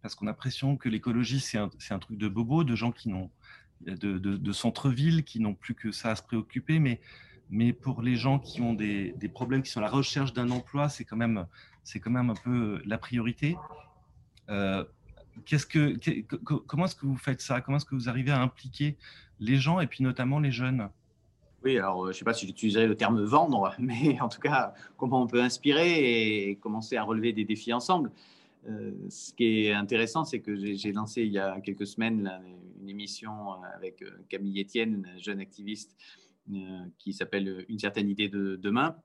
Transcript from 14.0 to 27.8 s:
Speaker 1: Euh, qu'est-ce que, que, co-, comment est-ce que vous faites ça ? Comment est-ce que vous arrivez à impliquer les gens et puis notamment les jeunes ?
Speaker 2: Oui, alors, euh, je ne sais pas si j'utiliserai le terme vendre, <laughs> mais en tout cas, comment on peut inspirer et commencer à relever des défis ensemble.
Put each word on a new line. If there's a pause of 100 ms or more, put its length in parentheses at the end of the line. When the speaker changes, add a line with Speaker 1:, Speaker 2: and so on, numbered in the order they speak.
Speaker 1:
Euh, (600)
qu'est-ce
que,
que,
co-,
comment
est-ce
que
vous
faites
ça ?
Comment
est-ce
que
vous
arrivez
à
impliquer (440)
les
gens
et
puis
notamment
les
jeunes ? (760)
Speaker 2:
Oui,
alors,
euh,
je
ne
sais
pas
si
j'utiliserai
le
terme
vendre,
<laughs>
mais
en
tout
cas, (240)
comment
on
peut
inspirer
et
commencer
à
relever
des
défis
ensemble. (560)